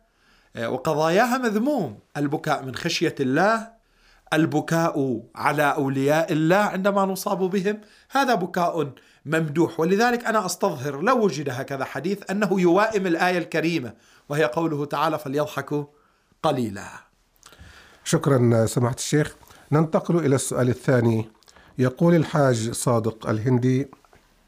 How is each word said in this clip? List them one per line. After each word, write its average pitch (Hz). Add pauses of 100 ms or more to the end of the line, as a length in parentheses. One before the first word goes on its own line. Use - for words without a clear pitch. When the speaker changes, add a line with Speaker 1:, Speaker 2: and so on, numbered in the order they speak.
(560)
Speaker 1:
آه، 117
وقضاياها 160
مذموم، 220 (180)
البكاء 143
من 120
خشية 165
الله، 185 (640)
البكاء 156 (120)
على 147
أولياء 143
الله 160
عندما 196
نصاب 190
بهم، 196 (300)
هذا 254
بكاء 170 (320)
ممدوح. 156
ولذلك 226
أنا 214
أستظهر 147
لو 233
وجد 143
هكذا 131
حديث 185
أنه 196
يوائم 190
الآية 180
الكريمة، 160 (360)
وهي 147
قوله 151
تعالى: 151
"فليضحكوا 143 (600)
قليلا". 113 (1160)
Speaker 2:
شكراً 120
سماحة 120
الشيخ. - (360)
ننتقل 165
إلى 139
السؤال 127
الثاني. 117 (480)
يقول 151
الحاج 131
صادق 113
الهندي: 127 (560)